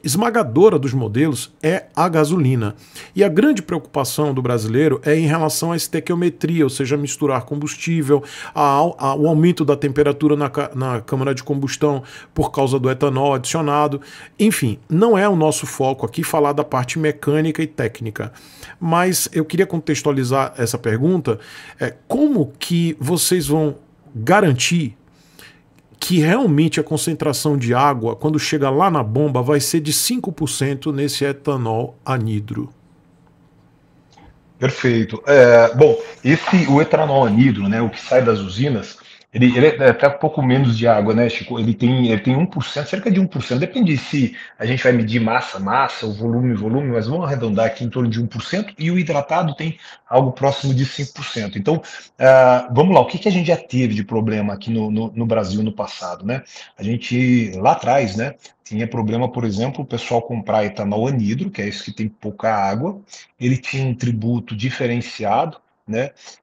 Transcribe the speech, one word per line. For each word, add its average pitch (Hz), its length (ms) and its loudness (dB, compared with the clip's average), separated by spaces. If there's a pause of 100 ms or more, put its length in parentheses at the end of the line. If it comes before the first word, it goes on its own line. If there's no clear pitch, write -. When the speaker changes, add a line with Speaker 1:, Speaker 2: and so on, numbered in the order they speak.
Speaker 1:
esmagadora 185 760 2
dos 131 120 -2
modelos 127 680 -2
é 175 220 -2 (100)
a 170 140 2
gasolina. 147 680 2 (400)
E - 80 4
a 202 60 4
grande 208 340 2
preocupação 143 720 -2
do 131 80 -2
brasileiro 123 640 0
é 147 120 2
em 160 100 2
relação 160 440 0
à 170 60 -2
estequiometria, 170 880 0
ou 131 40 4
seja, 131 280 -2
misturar 143 460 -2
combustível, 147 800 0 (300)
a, 143 260 2 (200)
a, 135 160 -2
o 151 140 2
aumento 165 360 4
da 139 120 2
temperatura 143 580 2
na 143 160 -2
ca-, 143 240 -6
na 127 260 -4
câmara 135 340 -2
de 127 100 -10
combustão 139 580 -2 (320)
por - 160 -2
causa 135 300 0
do 127 100 0
etanol 135 420 0
adicionado. 147 680 -2 (380)
Enfim, 156 400 0 (120)
não 208 260 4
é 202 120 2
o 190 80 2
nosso 156 300 0
foco 135 380 -2
aqui 160 200 -4
falar 147 280 2
da 147 120 -2
parte 127 340 -4
mecânica 151 640 0
e 156 40 -2
técnica. 110 680 -8 (480)
Mas 175 520 0
eu 160 120 0
queria 175 220 0
contextualizar 135 920 -2
essa 117 180 -2
pergunta. 120 600 -2 (400)
É, - 160 -6 (140)
como 254 500 0
que 170 400 -2
vocês 165 480 -2
vão 147 300 0 (360)
garantir 151 840 0 (1040)
que 175 200 0
realmente 165 580 2
a 151 60 0
concentração 151 720 -2
de 120 180 0
água, 123 400 2
quando 151 240 0
chega 139 320 0
lá 165 180 2
na 156 140 0
bomba, 127 400 0
vai 147 160 2
ser 160 220 -2
de 151 120 -4
cinco - 380 -2
por 151 180 -4
cento 139 440 -4
nesse 139 320 -2
etanol 127 800 -4
anidro? 113 680 -4 (1900)
Speaker 2:
Perfeito. 117 640 0
É, 120 480 8
bom, 147 240 6 (260)
esse, 156 440 2
o 139 120 6
etanol 147 460 2
anidro, 104 420 4
né, 113 140 0
o 110 80 -2
que - 100 -14
sai 127 240 2
das 110 140 2
usinas, 101 580 -4 (340)
ele, 123 240 2
ele 127 120 6
é 147 240 4
até 139 180 4
pouco 147 320 -4
menos 127 360 2
de 117 120 0
água, 107 240 4
né, 117 160 2
Chico? 117 320 -8
Ele 110 140 0
tem, 127 360 2
ele 107 120 0
tem 127 120 0
um 160 120 2
por 165 180 -4
cento, 143 240 -8
cerca 202 220 -4
de 190 100 2
um 185 60 2
por 131 160 -6
cento. 127 160 -4
Depende 175 400 0
se 131 360 -2 (240)
a 110 60 -8
gente 127 180 -2
vai 127 80 4
medir 117 300 2
massa, 113 380 -2
massa, 117 480 -2
ou 107 80 -6
volume, 117 400 -2
volume, 113 340 -2
mas 113 180 -2
vamos 160 200 -4
arredondar 113 400 -2
aqui 123 180 -6
em 117 60 -4
torno 123 180 -2
de 113 140 -2
um 117 40 -2
por 110 160 -8
cento. 208 360 -6
E 160 120 -2
o 180 80 0
hidratado 156 560 -2
tem 160 220 -6 (320)
algo 127 240 4
próximo 139 400 0
de 131 140 2
cinco 135 260 -8
por - 140 -14
cento. 104 320 -8
Então, 151 240 -2 (360)
ah, 127 540 6
vamos 165 220 4
lá, 131 80 8
o - 40 2
que 175 120 -6
que 214 100 -2
a - 20 2
gente 175 180 0
já 165 100 4
teve 127 340 -2
de 104 100 -2
problema 107 520 -2
aqui 101 160 -8
no, 107 200 -2
no, 110 240 -4
no 117 120 -4
Brasil 107 360 0
no 104 100 -2
passado, 104 520 -10
né? 127 180 -6 (360)
A - 40 -16
gente, 120 760 0
lá 117 160 4
atrás, 123 440 0
né, 131 180 -4 (300)
tinha 113 240 -6
problema, 117 420 -2
por 123 140 -6
exemplo, 117 380 -4
o 127 40 -10
pessoal 117 360 -4
comprar 107 420 -2
etanol 104 420 -4
anidro, 131 440 -2
que - 100 -10
é 101 80 -6
esse - 160 -12
que 117 80 -12
tem 110 160 -6
pouca 107 420 -6
água, 110 480 -2 (400)
ele 123 200 0
tinha 135 280 -6
um 120 80 -2
tributo 117 600 -4
diferenciado, 120 1040 -4 (280)
né, 120 240 -4 (320)